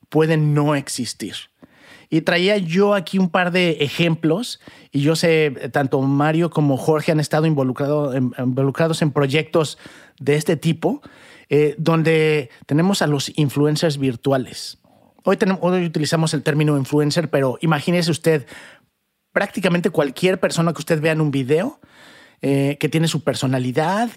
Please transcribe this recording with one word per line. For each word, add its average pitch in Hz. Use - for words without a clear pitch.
pueden 156
no 147
existir. -
Y 160
traía 180
yo 196
aquí 190
un 185
par 180
de 175
ejemplos, 160
y 143
yo 156
sé, 156
tanto 143
Mario 151
como 143
Jorge 156
han 156
estado 156
involucrado 143
en, 127
involucrados 135
en 151
proyectos 147
de 143
este 156
tipo, 165
eh, 147
donde 160
tenemos 180
a 160
los 143
influencers 151
virtuales. 135
Hoy 190
tenem-, 190
hoy 180
utilizamos 160
el 147
término 151
influencer, 147
pero 135
imagínese 170
usted 156
prácticamente 185
cualquier 165
persona 165
que -
usted 160
vea 160
en 156
un 151
video, 147
eh, 139
que 151
tiene 160
su 151
personalidad, 139